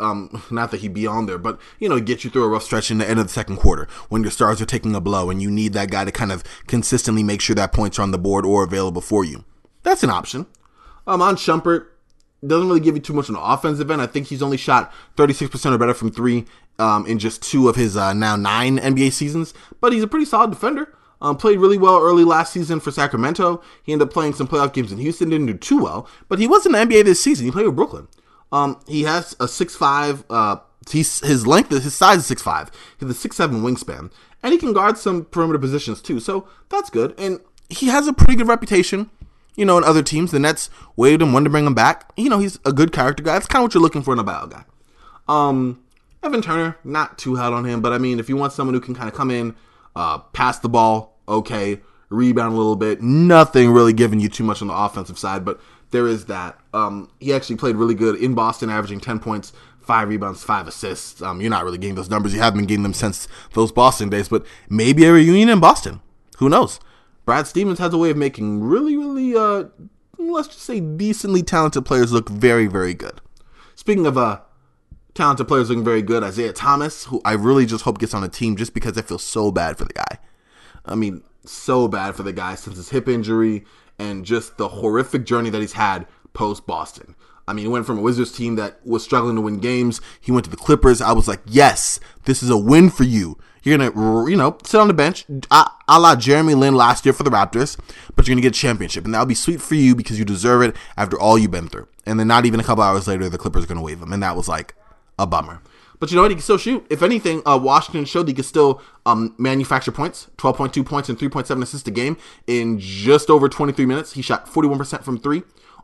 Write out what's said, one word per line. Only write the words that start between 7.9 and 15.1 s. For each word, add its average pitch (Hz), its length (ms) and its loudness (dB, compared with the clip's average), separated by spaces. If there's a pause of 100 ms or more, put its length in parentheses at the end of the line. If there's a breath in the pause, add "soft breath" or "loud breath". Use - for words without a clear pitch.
are - 20 -2
on 98 80 -2
the 95 80 -4
board 98 260 0
or 98 200 2
available 90 360 -4
for 101 240 0
you. 71 200 -12 (400)
That's 370 180 0
an 123 80 2
option. 107 360 -6 (600 soft breath)
Um, 180 160 0
on 190 140 2
Shumpert, 165 500 -2 (580)
doesn't 165 220 0
really 175 140 2
give 151 160 2
you 143 40 -4
too 151 120 -10
much 147 160 -4
on 107 80 -6
the 82 40 -10
offensive 139 480 -2
end. 156 140 -2
I 120 40 -2
think 139 200 -8
he's 139 160 -10
only 139 140 -2
shot 127 360 0 (240 loud breath)